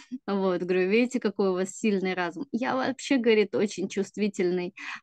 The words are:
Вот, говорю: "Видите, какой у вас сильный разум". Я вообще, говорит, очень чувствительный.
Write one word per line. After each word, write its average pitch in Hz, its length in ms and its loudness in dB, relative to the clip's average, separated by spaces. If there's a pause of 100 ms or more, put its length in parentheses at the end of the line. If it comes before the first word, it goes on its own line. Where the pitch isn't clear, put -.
(260)
Вот, 190 360 0
говорю: 185 280 2
"Видите, 240 300 2
какой 196 300 0
у 185 40 0
вас 185 160 -2
сильный 190 440 0
разум". 180 380 -4
Я 247 240 0
вообще, 262 420 0
говорит, 220 380 4
очень 196 320 -2
чувствительный. 190 840 -2 (280)